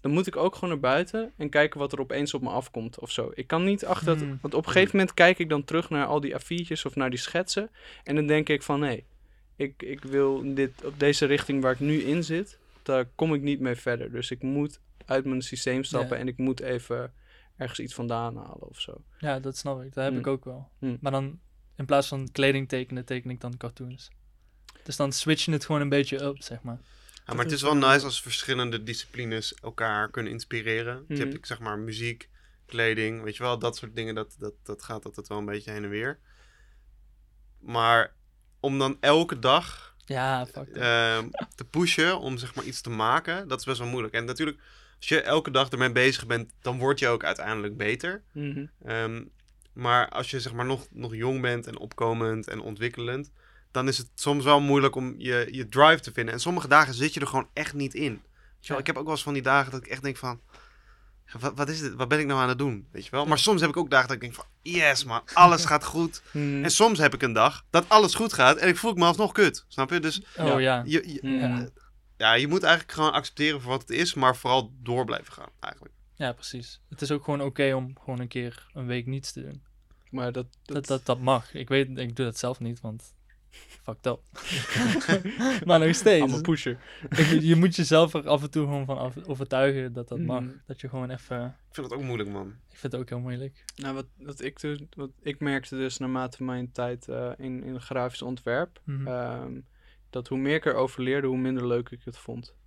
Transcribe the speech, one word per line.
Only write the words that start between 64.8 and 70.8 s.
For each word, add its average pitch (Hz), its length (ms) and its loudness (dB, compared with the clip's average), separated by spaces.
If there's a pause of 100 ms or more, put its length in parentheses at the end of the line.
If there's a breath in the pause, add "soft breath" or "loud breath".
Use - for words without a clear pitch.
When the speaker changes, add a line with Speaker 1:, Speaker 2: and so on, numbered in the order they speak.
Speaker 3:
man, 113 180 -2 (120)
alles 170 320 10
gaat 151 200 2
goed." 165 380 -2
Speaker 1:
<laughs> - 80 -20
Mhm. 143 320 -2
Speaker 3:
En 170 80 0
soms 220 280 6
heb 147 140 6
ik 127 80 -4
een 123 120 0
dag 113 360 4
dat 175 200 4
alles 214 260 8
goed 226 180 0
gaat... 139 240 8
en 165 100 4
ik 175 100 4
voel 226 160 0
me 175 120 4
alsnog 190 260 4
kut. - 360 4
Snap 135 220 -2
je? 170 100 0
Dus 156 200 -2 (180 loud breath)
Speaker 2:
Oh, 165 80 0
Speaker 1:
Ja. 139 120 4
Speaker 2:
ja. 131 280 4